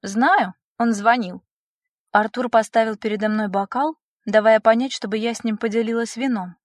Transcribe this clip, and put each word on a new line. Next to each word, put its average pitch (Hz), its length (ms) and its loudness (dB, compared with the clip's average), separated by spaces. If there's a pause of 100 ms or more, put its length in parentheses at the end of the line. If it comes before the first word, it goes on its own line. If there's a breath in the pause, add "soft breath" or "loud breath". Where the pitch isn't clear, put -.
«Знаю, 226 520 0 (220)
он 233 160 0
звонил». 208 500 0 (680)
Артур 226 380 0
поставил 220 480 2
передо 214 320 -4
мной 214 200 -2
бокал, 240 480 -2 (300)
давая 214 320 4
понять, 226 340 2
чтобы 214 240 -6
я 226 160 -2
с - 120 -12
ним 220 120 -2
поделилась 226 600 -4
вином. 220 480 -4